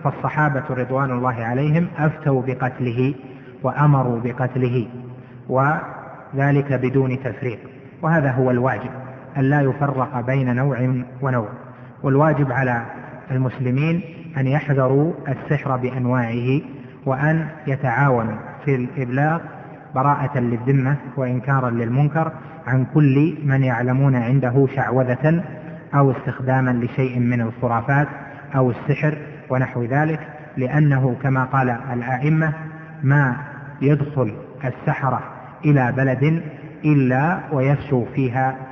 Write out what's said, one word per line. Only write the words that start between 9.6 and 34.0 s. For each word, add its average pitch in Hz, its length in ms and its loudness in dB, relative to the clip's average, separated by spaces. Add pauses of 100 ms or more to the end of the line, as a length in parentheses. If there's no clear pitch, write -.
يفرق 131 600 0
بين 127 340 0
نوع 127 480 0 (180)
ونوع. 123 280 0 (540)
والواجب 143 480 4
على 123 340 0 (460)
المسلمين 131 680 0 (360)
أن 131 100 0
يحذروا 139 680 2 (140)
السحر 135 500 -2
بأنواعه، 123 840 0 (440)
وأن 147 420 0 (200)
يتعاونوا 127 720 2 (280)
في 139 100 2
الإبلاغ 135 680 -2 (540)
براءة 135 440 0
للذمة 127 560 2 (220)
وإنكارا 127 520 0
للمنكر 139 600 0 (360)
عن 127 260 2
كل 147 520 4
من 135 180 2
يعلمون 127 520 2
عنده 127 600 4
شعوذة 127 680 2 (520)
أو 139 160 6
استخداما 127 600 0
لشيء 123 480 0
من 120 220 2
الخرافات 117 680 0 (480)
أو 131 160 4
السحر 151 460 0 (320)
ونحو 127 340 0
ذلك، 151 360 0 (380)
لأنه 131 680 4
كما 131 200 2
قال 127 260 2
الأئمة: 131 840 0 (500)
"ما 135 340 4 (440)
يدخل 139 540 2 (300)